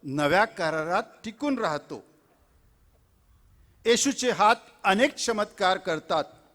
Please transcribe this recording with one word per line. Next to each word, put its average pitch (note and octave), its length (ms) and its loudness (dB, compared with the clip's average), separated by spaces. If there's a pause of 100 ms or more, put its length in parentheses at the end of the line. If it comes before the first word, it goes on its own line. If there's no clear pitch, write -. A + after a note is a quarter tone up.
नव्या D3 420 2
करारात E3+ 580 -4 (220)
टिकून B3+ 340 -4
राहतो. D3+ 460 -6 (1800)
येशूचे B3 440 2
हात G#3 260 4 (280)
अनेक G#3+ 300 2
चमत्कार G#3 640 -2
करतात. D#3+ 460 -4 (300)